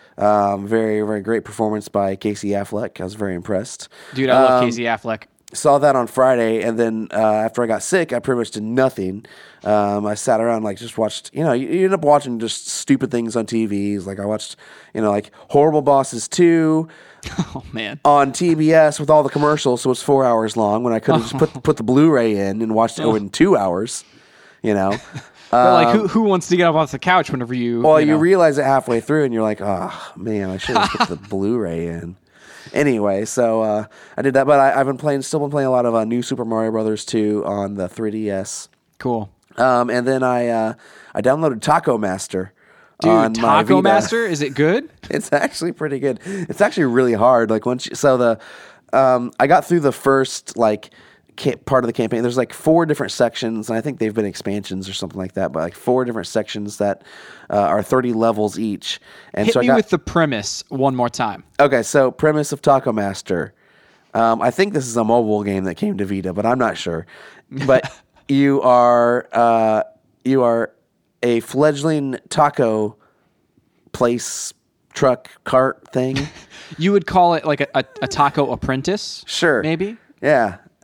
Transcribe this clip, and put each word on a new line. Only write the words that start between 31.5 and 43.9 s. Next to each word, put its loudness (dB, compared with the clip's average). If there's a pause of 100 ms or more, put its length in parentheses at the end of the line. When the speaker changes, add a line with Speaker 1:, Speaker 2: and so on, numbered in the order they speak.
Speaker 1:
in." -10 (560)
Anyway, 0
so, 0
uh, -2 (320)
I -6
did 0
that, 4
but 6
I, 4
I've 2
been -4
playing, -2
still -6
been -4
playing -2
a 0
lot 2
of, 0
uh, 2
New -2
Super -6
Mario -2
Brothers -2
two -2
on -4
the -6
three -6
D -6
S. -10 (300)
Speaker 2:
Cool. -4 (260)
Speaker 1:
Um, 2
and -2
then 0
I, 0
uh, -2 (400)
I -4
downloaded 0
Taco 2
Master -4 (480)
Speaker 2:
Dude, 4
Speaker 1:
on 4
my 2
Speaker 2:
Taco 4
Speaker 1:
Vita. 4
Speaker 2:
Master? 2